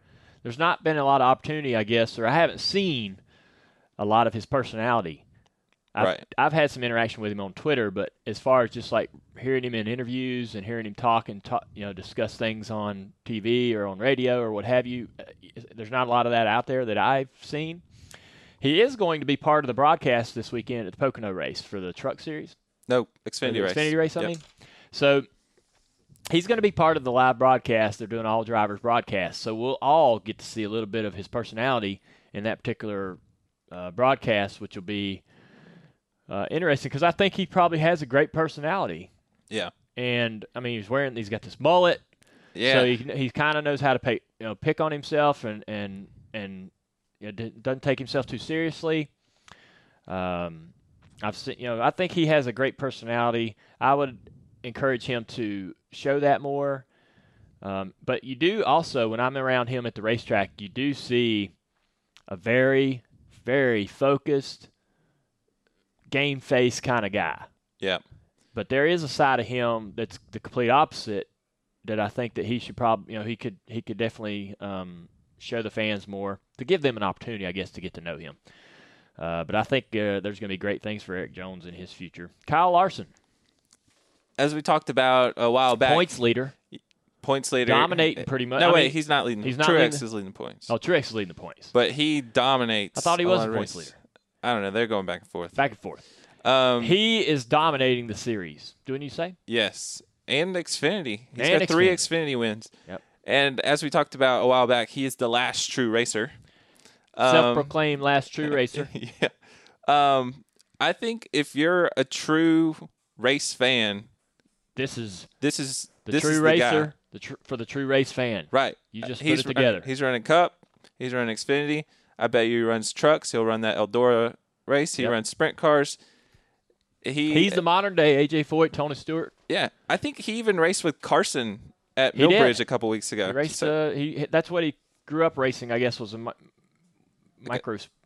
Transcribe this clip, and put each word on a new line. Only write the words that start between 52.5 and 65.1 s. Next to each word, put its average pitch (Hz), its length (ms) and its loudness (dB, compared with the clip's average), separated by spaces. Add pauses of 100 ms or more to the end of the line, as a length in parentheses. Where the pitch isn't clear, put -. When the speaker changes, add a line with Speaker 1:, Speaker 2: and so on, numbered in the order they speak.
Speaker 1:
great 127 260 -2
personality. 117 800 -2 (240)
I 131 140 4
would 139 240 -2 (440)
encourage 127 440 -2
him 120 180 -4
to 101 500 -8 (180)
show 139 280 -2
that 139 220 4
more. 139 420 -4 (800)
Um, 95 320 -8 (100)
but - 180 -4
you 127 140 -10
do 185 280 0
also, 139 440 2
when 113 100 -4
I'm 131 200 0
around 127 300 0
him 123 180 -4
at 117 80 -6
the 104 80 -10
racetrack, 110 580 -2
you 101 80 -12
do 135 260 -4
see 117 580 0 (760)
a 98 80 -8
very, 131 680 2 (420)
very 120 420 2
focused, 139 840 -2 (1400)